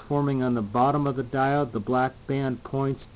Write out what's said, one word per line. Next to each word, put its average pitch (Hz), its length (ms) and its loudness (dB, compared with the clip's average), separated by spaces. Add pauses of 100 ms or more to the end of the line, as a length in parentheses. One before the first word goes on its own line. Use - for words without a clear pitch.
forming 143 320 2
on 123 140 2
the 113 80 0
bottom 135 460 2
of 131 80 -2
the 131 80 -4
diode. 135 480 0
The 113 80 -2
black 127 320 0 (160)
band 135 340 -2
points 135 540 -4